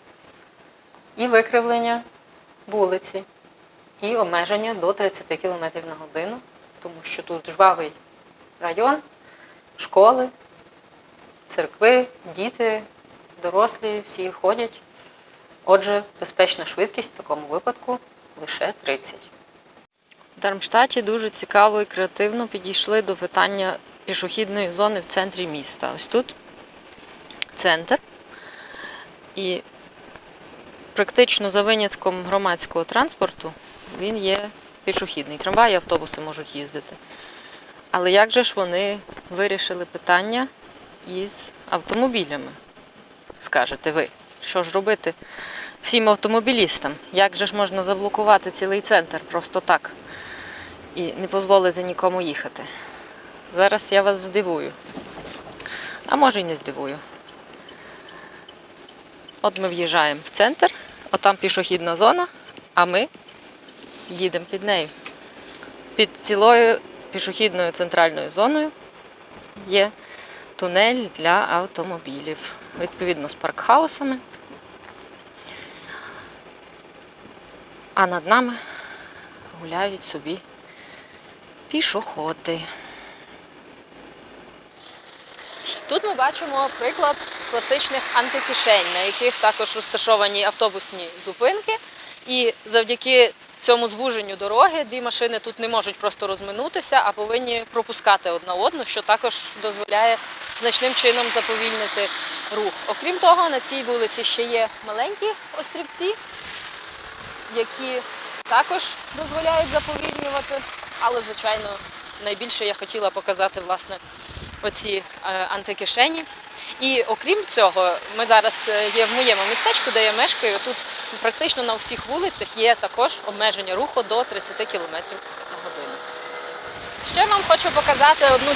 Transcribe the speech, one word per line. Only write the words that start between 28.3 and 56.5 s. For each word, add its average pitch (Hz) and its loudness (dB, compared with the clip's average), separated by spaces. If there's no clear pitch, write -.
І 185 -4
практично 208 2
за 202 2
винятком 202 0
громадського 180 -2
транспорту 202 -2
він 208 -4
є 202 -2
пішохідний. 151 -6
Трамваї, 208 4
автобуси 160 -2
можуть 151 -10
їздити. 143 -10
Але 180 2
як 208 8
же 247 4
ж - -4
вони 196 -2
вирішили 185 -2
питання 202 0
із 185 -8
автомобілями? 170 -2
Скажете 135 0
ви, 151 0
що - -2
ж 165 -6
робити 190 0
всім 226 2
автомобілістам? 214 2
Як 185 4
же 196 -2
ж 196 -6
можна 190 0
заблокувати 202 2
цілий 196 -2
центр 165 2
просто 170 -4
так? - 0
І 170 -6
не 185 -8
дозволити 185 4
нікому 180 0
їхати. - -8
Зараз 196 2
я 196 6
вас 196 2
здивую. 185 -2
А - 0
може, 254 4
й 185 -2
не 165 -4